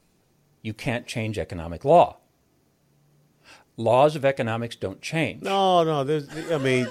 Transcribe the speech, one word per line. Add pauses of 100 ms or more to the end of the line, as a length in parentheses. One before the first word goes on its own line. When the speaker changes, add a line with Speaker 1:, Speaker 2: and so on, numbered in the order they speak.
(600)
Speaker 1:
You
can't
change
economic
law. (1600)
Laws
of
economics
don't
change.
Speaker 2:
No,
no.
There's, (240)
I
mean,